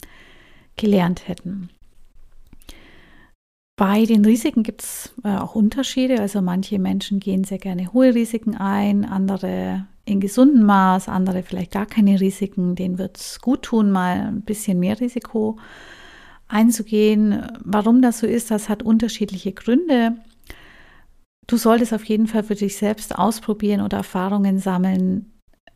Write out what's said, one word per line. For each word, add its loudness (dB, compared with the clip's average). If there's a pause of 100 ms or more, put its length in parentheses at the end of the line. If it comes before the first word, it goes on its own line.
(760)
gelernt 0
hätten. -10 (2000)
Bei 2
den 4
Risiken 2
gibt's, -12 (100)
äh, -2
auch -8
Unterschiede. 0
Also -2
manche -2
Menschen -2
gehen -2
sehr -8
gerne -8
hohe 4
Risiken -2
ein, 0
andere -4 (200)
in -2
gesundem 4
Maß, 4
andere -2
vielleicht -8
gar -4
keine 4
Risiken. -2
Denen -4
wird's -12
gut -2
tun, 2
mal 0
ein -6
bisschen -4
mehr -2
Risiko -4 (880)
einzugehen. 2 (160)
Warum 4
das 2
so 0
ist, -2
das -2
hat -4
unterschiedliche -2
Gründe. 0 (1300)
Du 0
solltest 2
auf -4
jeden 0
Fall -2
für -4
dich -4
selbst -4
ausprobieren -2
oder -4
Erfahrungen 0
sammeln, -2 (440)